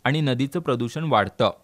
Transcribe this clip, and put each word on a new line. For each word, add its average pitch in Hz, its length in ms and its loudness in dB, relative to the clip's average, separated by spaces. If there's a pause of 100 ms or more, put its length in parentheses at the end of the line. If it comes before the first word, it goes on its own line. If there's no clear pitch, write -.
आणि 147 160 2
नदीचं 135 400 0
प्रदूषण 127 440 -4
वाढतं. 107 460 2 (140)